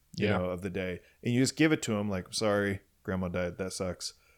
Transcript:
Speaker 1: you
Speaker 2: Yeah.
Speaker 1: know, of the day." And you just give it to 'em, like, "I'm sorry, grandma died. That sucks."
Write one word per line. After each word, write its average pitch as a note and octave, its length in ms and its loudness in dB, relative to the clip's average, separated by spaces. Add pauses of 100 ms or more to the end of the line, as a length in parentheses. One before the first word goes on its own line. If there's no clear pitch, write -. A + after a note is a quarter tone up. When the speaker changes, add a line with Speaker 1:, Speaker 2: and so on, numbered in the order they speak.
(180)
Speaker 1:
you G2+ 100 2
Speaker 2:
Yeah. G2+ 120 2
Speaker 1:
know, F2+ 100 0
of F2+ 120 -4
the G2 80 -4
day." F#2 300 -4 (240)
And A#2+ 100 0
you B2 80 6
just C3 140 2
give D#3 160 4
it D3+ 120 2
to A2+ 140 0
'em, G#2 120 -2
like, F#2 160 -2
"I'm - 80 -16
sorry, G2+ 480 2 (220)
grandma F#2 260 -2
died. F2+ 280 -2
That F#2 160 -4
sucks." - 400 -6 (240)